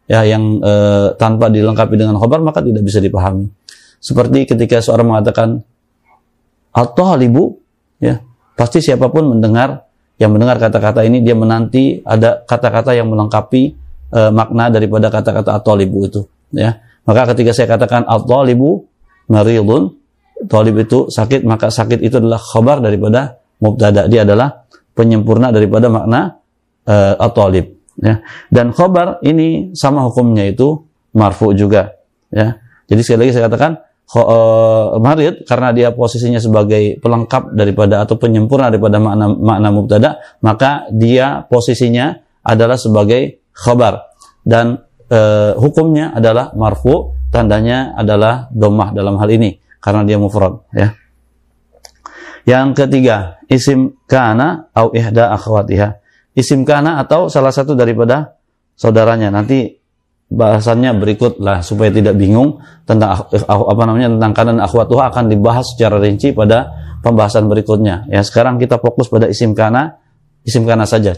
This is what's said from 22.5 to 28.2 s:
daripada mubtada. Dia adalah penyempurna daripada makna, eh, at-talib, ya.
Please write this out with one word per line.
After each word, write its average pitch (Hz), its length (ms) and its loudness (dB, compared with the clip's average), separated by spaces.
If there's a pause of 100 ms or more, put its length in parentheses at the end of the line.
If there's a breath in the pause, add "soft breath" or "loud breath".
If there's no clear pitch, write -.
daripada 107 560 -2 (240)
mubtada. 104 440 2
Dia 107 200 4
adalah 120 380 0 (260 soft breath)
penyempurna 113 600 2
daripada 107 360 2
makna, 117 480 -2 (480)
eh, 101 320 2
at-talib, 95 480 0 (320)
ya. 107 240 0 (320 loud breath)